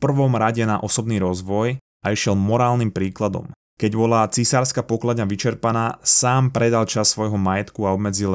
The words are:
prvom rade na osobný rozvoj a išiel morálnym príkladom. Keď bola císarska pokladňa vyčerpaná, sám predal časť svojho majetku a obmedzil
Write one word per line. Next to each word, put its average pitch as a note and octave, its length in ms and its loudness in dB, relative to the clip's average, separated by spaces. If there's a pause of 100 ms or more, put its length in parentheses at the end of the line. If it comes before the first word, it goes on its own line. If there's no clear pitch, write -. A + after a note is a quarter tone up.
prvom C#3 320 2
rade A2+ 320 0
na G#2+ 160 0
osobný A2 400 -2
rozvoj F#2+ 560 -2 (240)
a - 80 -4
išiel G#2 240 0
morálnym A#2 560 2
príkladom. F#2+ 640 -4 (240)
Keď G#2+ 160 0
bola A2+ 320 2
císarska B2+ 560 0
pokladňa A#2 480 -2
vyčerpaná, A2+ 720 -2
sám B2+ 480 2
predal A#2 400 2
časť G#2+ 240 0
svojho G#2+ 240 -2
majetku G2 480 -2
a F#2+ 80 2
obmedzil G2 420 0